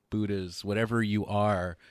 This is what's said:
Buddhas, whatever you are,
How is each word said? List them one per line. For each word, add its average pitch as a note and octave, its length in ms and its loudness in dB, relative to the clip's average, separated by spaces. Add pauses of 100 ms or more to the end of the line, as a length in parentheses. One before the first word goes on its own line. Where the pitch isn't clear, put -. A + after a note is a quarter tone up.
Buddhas, G2 540 -2
whatever A2+ 400 0
you G#2 220 0
are, G2+ 500 0 (160)